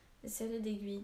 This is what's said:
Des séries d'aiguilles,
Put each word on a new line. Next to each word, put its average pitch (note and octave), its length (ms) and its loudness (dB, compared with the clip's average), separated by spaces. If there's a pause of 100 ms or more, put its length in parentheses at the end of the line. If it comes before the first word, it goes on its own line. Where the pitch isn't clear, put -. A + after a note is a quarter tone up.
(220)
Des A3 80 -6
séries A3+ 320 0
d'aiguilles, G3+ 420 0